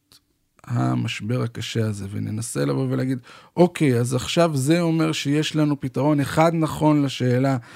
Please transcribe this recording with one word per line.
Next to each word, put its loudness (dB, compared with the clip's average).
המשבר -2
הקשה -4
הזה, -6
וננסה -4
לבוא -2
ולהגיד, -2
"אוקיי, 4
אז -2
עכשיו 2
זה 2
אומר 0
שיש -2
לנו 0
פתרון 0
אחד 2
נכון 2
לשאלה 0